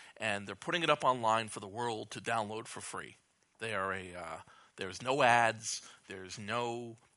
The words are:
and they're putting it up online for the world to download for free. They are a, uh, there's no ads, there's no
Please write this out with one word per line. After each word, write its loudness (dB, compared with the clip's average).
and -2
they're -8
putting -4
it 4
up 6
online 4
for -10
the -8
world -4
to -10
download -2
for -10
free. -10
They -4
are 0
a, -6
uh, -8
there's -8
no 2
ads, 4
there's -12
no -4